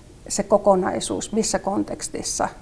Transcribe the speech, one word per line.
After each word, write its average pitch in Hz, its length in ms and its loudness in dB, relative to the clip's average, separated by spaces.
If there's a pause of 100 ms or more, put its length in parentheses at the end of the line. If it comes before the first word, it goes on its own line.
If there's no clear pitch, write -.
(280)
se - 160 -2
kokonaisuus, 196 880 2
missä 214 280 0
kontekstissa - 880 -4 (120)